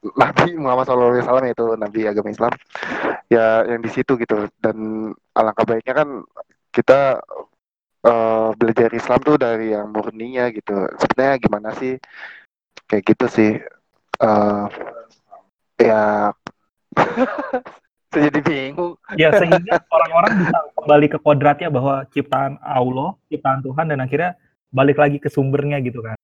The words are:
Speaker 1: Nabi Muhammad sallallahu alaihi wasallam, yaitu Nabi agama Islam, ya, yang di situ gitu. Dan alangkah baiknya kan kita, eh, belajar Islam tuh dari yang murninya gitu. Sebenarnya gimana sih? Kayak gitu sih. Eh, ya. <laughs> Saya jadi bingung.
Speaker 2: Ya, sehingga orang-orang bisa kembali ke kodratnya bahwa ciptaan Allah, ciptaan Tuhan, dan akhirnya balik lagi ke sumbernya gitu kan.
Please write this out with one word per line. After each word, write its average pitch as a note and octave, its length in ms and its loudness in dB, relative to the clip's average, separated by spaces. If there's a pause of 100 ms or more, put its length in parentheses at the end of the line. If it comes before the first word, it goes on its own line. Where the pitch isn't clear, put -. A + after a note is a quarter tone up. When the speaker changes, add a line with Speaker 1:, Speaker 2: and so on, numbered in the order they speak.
(140)
Speaker 1:
Nabi E3+ 400 0
Muhammad C3 320 0
sallallahu B2 260 2
alaihi B2 120 0
wasallam, B2+ 220 2
yaitu A#2 280 -2
Nabi G#2+ 300 -6
agama G#2 260 -2
Islam, A2 220 -2 (720)
ya, A2+ 200 4 (180)
yang A#2 160 -4
di A2+ 80 -6
situ B2+ 280 -2
gitu. A2 300 -2 (120)
Dan A2 520 -4 (220)
alangkah A2 320 2
baiknya A2+ 320 -2
kan D3 120 0 (640)
kita, C3+ 520 4 (760)
eh, A2+ 540 4
belajar A2+ 360 2
Islam B2 300 0
tuh D3+ 160 2
dari A2+ 340 -2
yang G#2 180 -4
murninya A2+ 600 -6
gitu. G#2+ 360 -4 (120)
Sebenarnya C3+ 400 0
gimana G#2+ 360 -4
sih? C3 200 -6 (920)
Kayak G#2 200 0
gitu B2+ 220 4
sih. G#2+ 240 2 (680)
Eh, G#2 460 2 (1120)
ya. G#2+ 560 2 (600)
<laughs> - 680 -2 (460)
Saya D3 240 2
jadi D3 80 0
bingung. D3+ 560 -6 (180)
Speaker 2:
Ya, D#3+ 160 4
sehingga F3+ 640 2
orang-orang E3 480 4
bisa - 180 0 (160)
kembali D3 320 4
ke D3 140 -2
kodratnya D3 480 2
bahwa C3+ 400 -2
ciptaan C#3 500 -4
Allah, C3 560 -4 (140)
ciptaan D3 320 -2
Tuhan, C#3+ 320 -4
dan C#3 80 -2
akhirnya D3 320 -2 (400)
balik C3+ 240 4
lagi C#3+ 240 2
ke D#3 80 -4
sumbernya C#3+ 560 -2
gitu B2 160 -8
kan. A2 240 -12